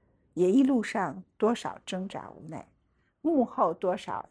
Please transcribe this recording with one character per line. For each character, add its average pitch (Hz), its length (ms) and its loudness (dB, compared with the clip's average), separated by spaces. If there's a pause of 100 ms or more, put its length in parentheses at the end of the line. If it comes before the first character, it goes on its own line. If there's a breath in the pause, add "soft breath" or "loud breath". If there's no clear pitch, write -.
(340)
也 180 180 4
一 269 120 6
路 262 200 4
上 185 400 -4 (140)
多 220 180 2
少 - 300 -8
挣 185 240 -6
扎 - 220 -12
无 - 180 -18
奈， 156 180 -14 (540)
幕 294 240 4
后 196 280 0
多 180 220 -2
少 - 360 -8